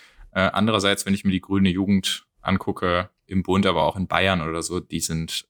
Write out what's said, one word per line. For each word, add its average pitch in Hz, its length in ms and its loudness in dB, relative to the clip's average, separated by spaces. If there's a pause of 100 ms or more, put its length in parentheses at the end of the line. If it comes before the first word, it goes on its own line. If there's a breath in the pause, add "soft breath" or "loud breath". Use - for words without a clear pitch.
(320 loud breath)
Äh, 95 80 -4
andererseits, 98 640 2
wenn 98 80 0
ich 98 120 -4
mir 98 60 2
die 92 100 0
grüne 98 260 2
Jugend 95 580 0 (140)
angucke, 92 720 -2 (160)
im 95 180 -2
Bund, 95 220 2
aber 82 180 2
auch 78 140 0
in 92 100 -4
Bayern 92 320 2
oder 80 240 -4
so, 85 160 -6
die 82 220 -6
sind, 80 480 -6